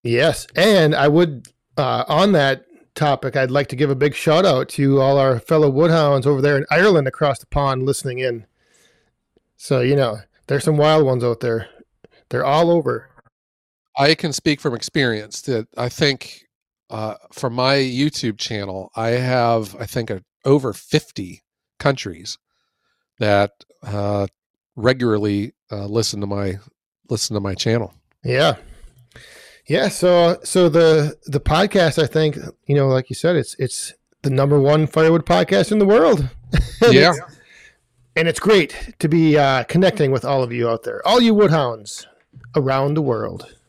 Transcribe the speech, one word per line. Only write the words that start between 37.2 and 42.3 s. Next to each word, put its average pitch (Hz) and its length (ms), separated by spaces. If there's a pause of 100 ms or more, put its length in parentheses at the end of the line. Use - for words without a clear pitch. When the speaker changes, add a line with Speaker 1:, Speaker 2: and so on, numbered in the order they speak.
Speaker 1:
and 165 120
it's - 120
great 196 580
to 165 100
be, 156 300
uh, 135 280
connecting 165 440
with 131 160
all 135 160
of 120 100
you 120 160
out 113 180
there, 110 220
all 240 140
you 226 140
Woodhounds 143 720 (480)